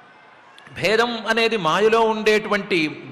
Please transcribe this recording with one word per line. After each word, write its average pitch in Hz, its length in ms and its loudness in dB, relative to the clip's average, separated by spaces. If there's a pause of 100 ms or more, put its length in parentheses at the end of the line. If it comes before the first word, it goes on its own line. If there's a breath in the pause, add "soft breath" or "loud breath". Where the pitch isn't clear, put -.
(760)
భేదం 220 520 -2
అనేది 226 300 0
మాయలో 202 440 2
ఉండేటువంటి 208 1120 0